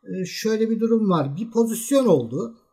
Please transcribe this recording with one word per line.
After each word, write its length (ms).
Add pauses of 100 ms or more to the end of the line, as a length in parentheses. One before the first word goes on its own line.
e, 220
şöyle 440
bir 100
durum 300
var. 280
Bir 140
pozisyon 540
oldu. 520 (160)